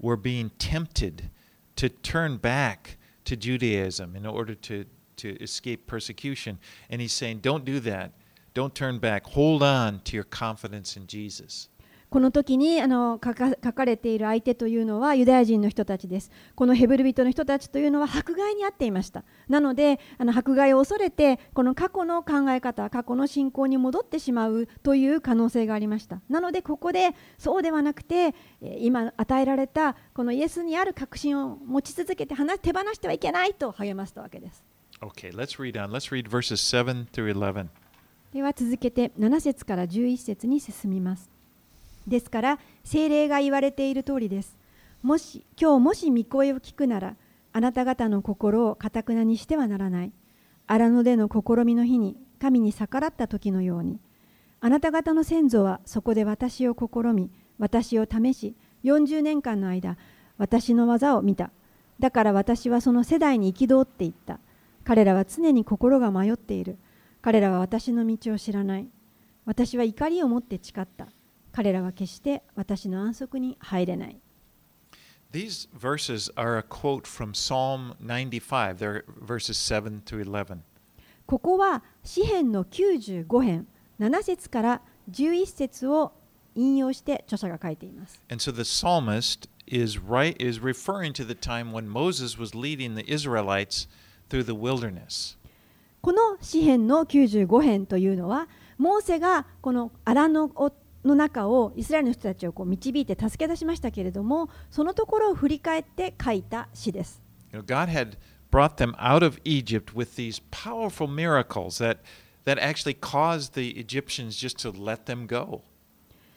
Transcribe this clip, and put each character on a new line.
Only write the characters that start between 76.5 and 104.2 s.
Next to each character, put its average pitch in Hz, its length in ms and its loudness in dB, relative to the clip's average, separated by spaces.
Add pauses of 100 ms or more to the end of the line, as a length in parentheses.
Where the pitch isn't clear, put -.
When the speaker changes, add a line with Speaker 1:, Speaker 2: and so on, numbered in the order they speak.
Speaker 1:
a 107 60 -4
quote - 420 -4
from 107 300 -10
Psalm 131 580 -4 (100)
ninety-five. 120 720 -4
They're 104 260 -6 (200)
verses 113 300 -6
seven 107 500 -4
through 107 200 -10
eleven. 98 380 -8 (640)
Speaker 2:
こ 262 100 0
こ 370 220 0
は 370 240 0 (200)
詩 392 220 -2
編 359 260 2
の 196 140 0
九 370 320 0
十 190 300 -8
五 240 160 2
編、 180 240 -2 (320)
七 277 240 0
節 - 260 -6
か 226 140 -2
ら 240 180 0 (260)
十 294 280 0
一 370 100 0
節 262 420 -6
を 294 260 0 (420)
引 269 220 2
用 262 140 0
し - 100 -8
て - 260 -4
著 208 100 -4
者 190 120 -6
が 165 120 -10
書 175 80 -6
い 156 80 -8
て - 80 -18
い 190 80 -18
ま 185 140 -20
す。 - 120 -20 (120)
Speaker 1:
And 117 120 -6
so 143 80 -4
the 120 100 -6
psalmist 117 840 0 (200)
is 113 320 -2
right-, 127 440 0
is 117 160 -2
referring 151 520 -6
to 135 120 -10
the 117 120 -8
time 117 360 -8
when 110 160 -8
Moses 123 480 -2
was 110 220 -10
leading 131 380 -6
the 107 80 -8
Israelites 107 840 -2 (400)
through 131 160 -2
the 113 100 -6
wilderness. 110 840 -6 (640)
Speaker 2:
こ 349 120 2
の 415 280 2
詩 320 220 0
編 254 240 6
の 302 180 4
九 277 220 6
十 202 180 2
五 220 160 6
編 208 240 2
と 190 140 -2
い 190 80 2
う 196 100 2
の 175 100 -4
は、 277 200 -2 (320)
モ 359 180 4
ー 415 60 0
セ 330 160 0
が 339 260 2 (160)
こ 262 100 -2
の 247 200 -2 (120)
荒 269 240 4
野 311 220 2 (560)
の 285 100 6
中 277 340 2
を 240 260 2
イ 226 80 -6
ス 269 80 -6
ラ 311 80 2
エ - 20 2
ル 262 60 2
の 247 60 0
人 - 100 -8
た 196 100 -4
ち 180 140 -8
を 170 60 -6
こ 190 100 -10
う - 20 -6
導 233 360 -2
い 254 40 -4
て 185 140 -4
助 220 240 -4
け 320 60 0
出 330 80 -2
し 320 80 -8
ま 339 100 -2
し - 60 -10
た 233 100 -4
け 196 140 -8
れ 185 60 -4
ど 196 120 -6